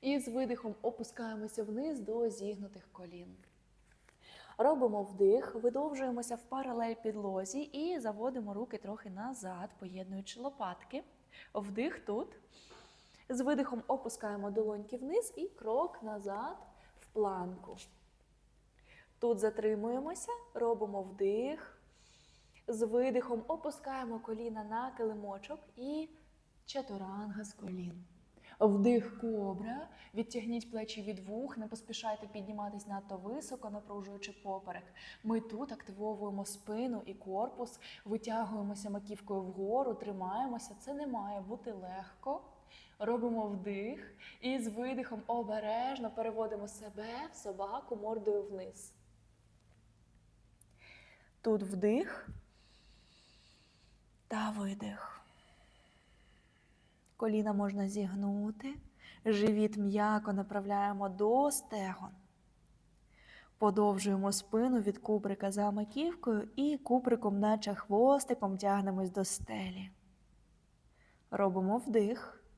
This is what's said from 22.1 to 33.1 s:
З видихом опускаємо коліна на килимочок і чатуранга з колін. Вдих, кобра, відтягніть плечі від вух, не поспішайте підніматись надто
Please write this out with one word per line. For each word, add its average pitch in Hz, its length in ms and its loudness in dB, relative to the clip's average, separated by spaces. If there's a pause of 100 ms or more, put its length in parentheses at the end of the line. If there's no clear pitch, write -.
З 226 180 2
видихом 240 640 4
опускаємо 269 720 -4
коліна 220 440 -6
на 226 280 -4
килимочок 214 680 -4 (160)
і 294 340 -4 (580)
чатуранга 208 760 -6
з 202 100 -10
колін. 180 500 -8 (560)
Вдих, 220 600 8
кобра, 220 680 -2 (260)
відтягніть 226 580 -2
плечі 220 300 -6
від 196 180 -6
вух, 220 380 -6
не 214 100 -6
поспішайте 220 600 -6
підніматись 208 600 -8
надто 196 300 -6